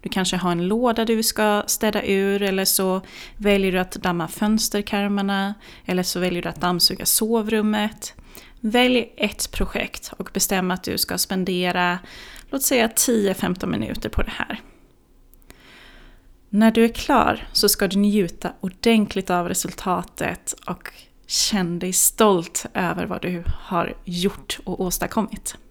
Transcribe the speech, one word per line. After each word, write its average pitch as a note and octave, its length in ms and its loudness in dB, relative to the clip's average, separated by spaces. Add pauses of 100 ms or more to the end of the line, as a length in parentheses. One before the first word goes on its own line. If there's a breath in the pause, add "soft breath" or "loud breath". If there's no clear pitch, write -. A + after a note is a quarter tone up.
Du - 80 -8
kanske F#3+ 280 0
har F3+ 160 0
en E3+ 160 0
låda A3+ 360 2
du A3+ 180 0
ska G#3+ 440 0
städa G#3+ 380 0
ur, G3 380 2
eller F#3+ 220 0
så F#3+ 360 2 (360 loud breath)
väljer G3 360 2
du F#3 60 2
att F3+ 140 -2
damma F3 360 -2
fönsterkarmarna, G3+ 1300 0 (300 loud breath)
eller F3+ 180 0
så F3+ 180 -2
väljer F3 220 0
du F3 60 -4
att E3 120 -8
dammsuga F3+ 460 0
sovrummet. G#3+ 1080 0 (460 loud breath)
Välj A#3+ 560 2
ett - 360 -4
projekt - 640 -6
och - 160 -10
bestäm F#3 380 0
att F#3 120 -4
du - 160 -4
ska F#3 200 -4
spendera, F3+ 800 -2 (520 loud breath)
låt C4+ 120 -4
säga A#3 260 2
tio G#3 460 2
femton F#3 360 -2
minuter - 380 -4
på - 140 0
det - 140 -2
här. - 240 -6 (1900 loud breath)
När A3 220 6
du A3+ 140 6
är A#3 40 4
klar - 640 2
så - 160 4
ska G3+ 200 2
du F#3+ 100 0
njuta G3+ 640 2
ordentligt G#3 680 2
av F3 180 2
resultatet F3 1040 -4 (120)
och - 260 -10 (360)
känn F3 500 0
dig F3 140 -4
stolt - 840 2
över E3+ 320 -2
vad - 160 -6
du F3 240 -4
har - 480 -2 (100)
gjort F3+ 600 -4
och - 160 -6
åstadkommit. - 760 -4 (140)